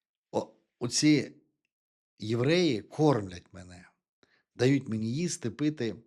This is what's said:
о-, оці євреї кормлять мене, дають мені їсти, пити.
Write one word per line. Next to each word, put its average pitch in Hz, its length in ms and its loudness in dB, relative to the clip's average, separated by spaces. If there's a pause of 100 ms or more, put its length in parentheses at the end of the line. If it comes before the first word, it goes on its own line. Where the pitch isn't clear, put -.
(320)
о-, - 180 -4 (280)
оці 139 540 2 (840)
євреї 123 640 0
кормлять 107 680 0
мене, 90 360 -20 (680)
дають 135 340 2
мені 110 260 -4
їсти, 156 360 -4
пити. 131 460 -4 (100)